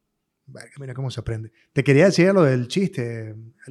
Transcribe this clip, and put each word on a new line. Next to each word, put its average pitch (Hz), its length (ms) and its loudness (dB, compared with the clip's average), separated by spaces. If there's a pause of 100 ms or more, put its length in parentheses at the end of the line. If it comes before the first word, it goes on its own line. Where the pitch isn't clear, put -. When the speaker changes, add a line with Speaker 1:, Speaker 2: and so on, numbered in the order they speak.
(500)
Speaker 1:
Verga, - 300 -20
mira 131 140 -14
cómo 131 160 -8
se 113 100 -12
aprende. 113 320 -10 (220)
Te 135 100 0
quería 139 220 6
decir 180 260 4
lo 190 100 4
del 127 260 2
chiste, 180 360 -4
Speaker 2:
De 113 320 -10 (340)